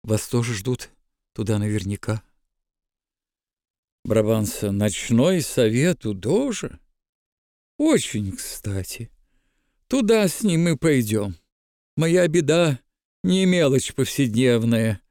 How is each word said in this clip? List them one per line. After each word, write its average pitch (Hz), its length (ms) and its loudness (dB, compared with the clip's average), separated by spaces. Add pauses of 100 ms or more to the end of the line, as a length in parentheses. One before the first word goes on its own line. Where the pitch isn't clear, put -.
Вас 110 240 -2
тоже 120 280 -2
ждут 120 340 -6 (440)
туда 107 260 -2
наверняка. 104 640 -4 (1800)
Брабанса. 107 680 0
Ночной 117 680 0
совет 127 640 0
у 107 80 -4
Дожа? 185 680 -4 (960)
Очень 143 540 0
кстати. - 800 -10 (760)
Туда 220 400 2
с - 140 -4
ним 170 220 2
мы 165 140 0
пойдем. 107 580 0 (600)
Моя 165 320 2
беда 156 520 2 (440)
не 185 220 2
мелочь 151 480 2
повседневная 117 1160 0